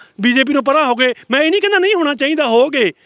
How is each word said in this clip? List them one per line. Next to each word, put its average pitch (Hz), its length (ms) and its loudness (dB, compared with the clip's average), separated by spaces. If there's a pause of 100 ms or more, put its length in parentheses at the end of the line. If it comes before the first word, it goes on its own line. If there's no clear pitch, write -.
(200)
ਬੀਜੇਪੀ 247 320 0
ਨੂੰ 277 120 0
ਪਰਾਂ 294 200 0
ਹੋ 247 100 0
ਗਏ। 247 200 0 (160)
ਮੈਂ 269 100 0
ਇਹ 311 100 2
ਨਹੀਂ 403 100 0
ਕਹਿੰਦਾ 403 180 0
ਨਹੀਂ 392 160 0
ਹੋਣਾ 294 200 -2
ਚਾਹੀਦਾ, 294 320 -2
ਹੋ 240 220 2
ਗਏ, 247 240 -2 (140)